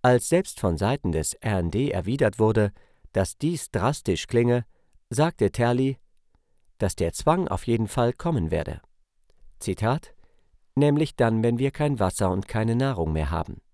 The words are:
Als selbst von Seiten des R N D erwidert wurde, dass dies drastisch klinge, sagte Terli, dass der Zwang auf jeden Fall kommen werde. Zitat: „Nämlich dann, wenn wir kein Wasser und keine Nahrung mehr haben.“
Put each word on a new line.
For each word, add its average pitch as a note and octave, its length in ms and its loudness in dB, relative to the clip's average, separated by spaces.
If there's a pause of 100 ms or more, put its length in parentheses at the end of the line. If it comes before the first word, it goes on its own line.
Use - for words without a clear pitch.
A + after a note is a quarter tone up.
Als B2 280 4
selbst - 320 0
von E2+ 180 0
Seiten A2 320 0
des D#2 240 -2
R G#2 240 -2
N E2+ 140 -2
D C3 180 0
erwidert A2 480 -2
wurde, A2 340 4 (400)
dass - 240 0
dies - 360 -4
drastisch C3 560 -2
klinge, A#2+ 360 2 (460)
sagte C#3 400 0
Terli, B2 480 0 (800)
dass G2 160 -2
der E2 180 -2
Zwang F3 360 0
auf - 180 -6
jeden A2+ 220 0
Fall A#2+ 240 0
kommen A2+ 400 -2
werde. - 280 -4 (800)
Zitat: A2+ 560 -4 (640)
„Nämlich D3 400 2
dann, A2+ 260 2
wenn A#2 160 2
wir C3+ 140 0
kein C#3+ 260 -2
Wasser F#2+ 320 0
und F#2+ 160 -2
keine A2+ 300 0
Nahrung A2+ 360 0
mehr D#2 200 -2
haben.“ - 280 -6 (140)